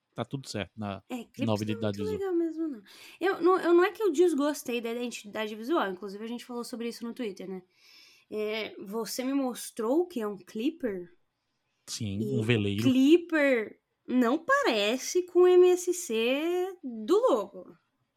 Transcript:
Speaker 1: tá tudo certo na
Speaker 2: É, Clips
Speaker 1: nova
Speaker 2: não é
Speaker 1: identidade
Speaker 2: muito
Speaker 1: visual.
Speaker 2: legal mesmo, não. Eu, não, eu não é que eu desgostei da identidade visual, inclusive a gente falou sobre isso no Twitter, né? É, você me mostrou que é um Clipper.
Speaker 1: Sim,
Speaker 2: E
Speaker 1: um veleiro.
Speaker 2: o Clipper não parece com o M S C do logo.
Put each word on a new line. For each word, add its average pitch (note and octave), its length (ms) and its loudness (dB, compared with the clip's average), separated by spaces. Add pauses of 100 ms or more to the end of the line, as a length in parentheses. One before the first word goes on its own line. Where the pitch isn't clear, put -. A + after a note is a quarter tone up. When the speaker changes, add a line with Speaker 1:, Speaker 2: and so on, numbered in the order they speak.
(120)
Speaker 1:
tá A#2+ 120 -4
tudo C3+ 240 -10
certo G#2 260 -6
na G2+ 340 -8
Speaker 2:
É, A#3+ 140 -10
Clips - 220 -8
Speaker 1:
nova A2 180 0
Speaker 2:
não G#2+ 60 -6
é - 20 -2
Speaker 1:
identidade G#2+ 280 -2
Speaker 2:
muito - 120 -4
Speaker 1:
visual. G4 220 -4
Speaker 2:
legal E4 120 0
mesmo, D#4+ 220 -6
não. A3 160 -10 (380)
Eu, F#4+ 200 -2
não, F4+ 180 4
eu E4+ 140 2
não F4 120 8
é G#4 60 0
que - 120 -8
eu F#4+ 80 2
desgostei C#4+ 720 2
da A#3 100 -6
identidade A3 640 -6
visual, A#3 340 0
inclusive G3+ 340 -10
a A3+ 40 -10
gente A#3 160 -8
falou A#3+ 200 -10
sobre A#3 260 -8
isso A3+ 160 -10
no A#3 80 -8
Twitter, G3 340 -8
né? F#3+ 140 -8 (680)
É, G#3+ 540 -4
você A3 400 -6
me C4+ 120 -2
mostrou C4 720 -2
que C4 120 -8
é G#3+ 80 -4
um G#3 100 -8
Clipper. A3 760 -6 (760)
Speaker 1:
Sim, G2+ 320 -6
Speaker 2:
E B2 200 -2
Speaker 1:
um - 20 0
veleiro. G#2+ 400 0
Speaker 2:
o C4 100 4
Clipper C#4 880 4 (280)
não B3+ 360 2
parece D4 840 0
com F4 160 4
o F4+ 40 8
M F4+ 220 8
S F4+ 240 2
C D#4+ 920 -2
do A#3 320 -2 (140)
logo. G3 480 -2 (400)